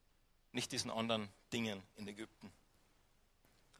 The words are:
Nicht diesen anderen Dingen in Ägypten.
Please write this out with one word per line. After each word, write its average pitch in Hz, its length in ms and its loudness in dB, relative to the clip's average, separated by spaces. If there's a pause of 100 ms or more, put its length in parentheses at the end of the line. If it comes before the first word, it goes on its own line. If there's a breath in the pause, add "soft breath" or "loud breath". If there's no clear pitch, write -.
(520)
Nicht 123 200 0
diesen 123 180 0
anderen 110 400 2 (220)
Dingen 110 300 0 (140)
in 104 120 -8
Ägypten. 104 440 -10 (1300)